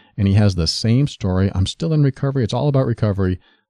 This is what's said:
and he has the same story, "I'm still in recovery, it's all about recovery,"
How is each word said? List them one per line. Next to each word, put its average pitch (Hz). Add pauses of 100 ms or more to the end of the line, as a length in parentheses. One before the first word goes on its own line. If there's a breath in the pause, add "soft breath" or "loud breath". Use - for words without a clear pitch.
(160 loud breath)
and 98
he 98
has 101
the 85
same 123
story, 95
"I'm 95
still 165
in 156
recovery, 139
it's 104
all 131
about 135
recovery," 95 (300 soft breath)